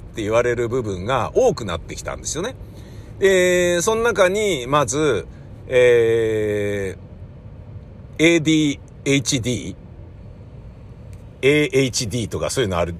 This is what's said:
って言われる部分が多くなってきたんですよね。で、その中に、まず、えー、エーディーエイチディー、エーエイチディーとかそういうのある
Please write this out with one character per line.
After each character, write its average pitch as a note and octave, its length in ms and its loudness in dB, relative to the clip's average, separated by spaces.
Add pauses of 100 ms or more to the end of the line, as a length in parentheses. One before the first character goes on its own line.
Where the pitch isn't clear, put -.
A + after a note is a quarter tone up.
っ - 60 -16
て A#2 60 -6
言 G#2 100 -2
わ A#2 120 6
れ A#2+ 120 2
る A#2+ 140 0
部 B2+ 120 -2
分 G2 220 -4
が A2 320 -2
多 A#3+ 180 4
く - 120 -8
な F2 100 -4
っ E2 60 -6
て D#2+ 140 -12
き - 80 -12
た C2+ 120 -6
ん C2+ 60 -10
で - 40 -10
す - 120 -6
よ D#3+ 40 -4
ね。 B3 140 -6 (640)
で、 F3+ 640 4
そ A3 140 2
の A3+ 80 0
中 F#3+ 260 4
に、 F#3+ 360 0
ま C#3+ 200 2
ず、 B2+ 420 0 (420)
え A2 1300 4 (1200)
ー、 D3+ 60 0
エ E3+ 140 6
ー D#3+ 40 2
デ D3+ 100 2
ィ D#3 200 4
ー - 80 -6 (240)
エ C#3 120 2
イ C#3 60 2
チ C3+ 200 -2
デ G#2+ 80 -4
ィ - 220 -4
ー、 - 40 -12 (1700)
エ D3 240 4
ー C3 80 -2
エ C3+ 100 4
イ B2+ 80 0
チ - 160 -4
デ G#2+ 120 -4
ィ A2 40 -2
ー F#2+ 40 -4
と - 120 -6
か D2+ 100 -2
そ - 120 -2
う - 20 2
い G#2+ 40 -2
う - 20 -2
の F2+ 80 -2
あ E2+ 80 2
る E2+ 140 -6